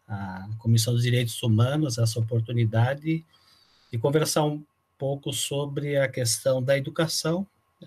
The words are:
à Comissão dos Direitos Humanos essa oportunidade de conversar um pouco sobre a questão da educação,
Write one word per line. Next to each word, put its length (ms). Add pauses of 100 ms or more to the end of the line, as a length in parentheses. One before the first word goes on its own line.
à 520
Comissão 360
dos 100
Direitos 380
Humanos 560
essa 220
oportunidade 1040 (640)
de 80
conversar 460
um 180 (360)
pouco 340
sobre 640
a 140
questão 520
da 160
educação, 680 (400)